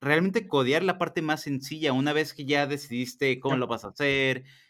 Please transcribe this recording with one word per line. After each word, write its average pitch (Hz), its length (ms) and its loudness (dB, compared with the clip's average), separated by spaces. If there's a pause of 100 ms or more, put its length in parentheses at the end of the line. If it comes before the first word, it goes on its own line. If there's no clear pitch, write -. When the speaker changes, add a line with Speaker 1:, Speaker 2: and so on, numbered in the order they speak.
Speaker 1:
realmente 185 480 2
codear 143 340 2
la 180 160 0
parte 170 240 -2
más 156 200 -2
sencilla, 143 500 -2
una 139 200 2
vez 151 220 0
que 147 100 -10
ya 143 220 2
decidiste 127 720 -2
cómo 135 140 0
Speaker 2:
Ya. 127 60 2
Speaker 1:
lo 120 80 0
vas 107 160 -4
a 101 40 -10
hacer, 135 560 0 (260)